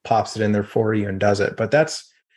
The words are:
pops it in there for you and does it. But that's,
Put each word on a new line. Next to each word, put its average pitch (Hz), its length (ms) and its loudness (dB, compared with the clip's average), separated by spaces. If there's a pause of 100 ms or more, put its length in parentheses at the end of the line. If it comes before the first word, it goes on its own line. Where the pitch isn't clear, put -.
pops 110 320 0
it 110 40 -2
in 104 120 2
there 104 100 0
for 110 300 0
you 104 160 -2
and 95 100 -6
does 101 220 2
it. 95 160 -2
But 113 140 -2
that's, 156 380 0 (280)